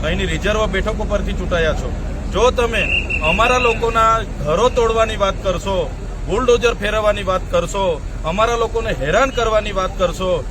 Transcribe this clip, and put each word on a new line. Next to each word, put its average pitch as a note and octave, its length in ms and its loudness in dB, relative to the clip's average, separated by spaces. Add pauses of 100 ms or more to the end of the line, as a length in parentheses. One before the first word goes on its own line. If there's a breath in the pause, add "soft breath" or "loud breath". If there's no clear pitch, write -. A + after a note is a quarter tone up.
અહીંની F3 300 -2
રિઝર્વ G#3 340 0
બેઠકો G#3 380 -2
પરથી G3 340 -2
ચૂંટાયા E3 420 0
છો. A#2+ 80 -4 (440)
જો A#3 180 4
તમે A#3 300 0 (420)
અમારા A3+ 360 2
લોકોના A3+ 600 2 (200)
ઘરો D#3+ 300 2
તોડવાની A3+ 520 2
વાત G3 200 0
કરશો, F#3+ 360 -2 (480)
બુલડોઝર A#3 500 2
ફેરવવાની G#3 500 0
વાત F#3 260 -2
કરશો, F3+ 340 0 (380)
અમારા A3 400 0
લોકોને A3+ 300 -2
હેરાન F3 380 2
કરવાની G#3+ 420 0
વાત F#3 240 -2
કરશો F#3 320 -2 (220)